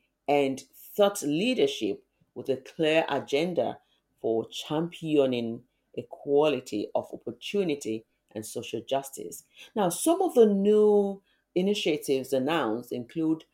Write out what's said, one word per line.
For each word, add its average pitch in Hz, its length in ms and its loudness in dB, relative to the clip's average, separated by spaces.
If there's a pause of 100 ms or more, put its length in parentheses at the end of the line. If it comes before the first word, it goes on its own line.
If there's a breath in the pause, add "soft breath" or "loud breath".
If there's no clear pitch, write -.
(280 soft breath)
and 139 360 0 (320)
thought 202 260 2
leadership 147 840 -2 (300)
with 123 160 -8
a 131 80 0
clear 160 520 0
agenda 139 680 -2 (440)
for 113 280 0
championing 139 1120 -2 (340)
equality 139 1000 0
of - 160 -6
opportunity 143 920 -4 (280)
and 110 120 -10
social 117 420 -10
justice. - 560 -8 (320 loud breath)
Now, 196 140 2
some 339 320 0
of 339 140 0
the 226 100 10
new 202 760 4 (340)
initiatives 160 760 0
announced 127 600 -2
include 156 500 -4 (100)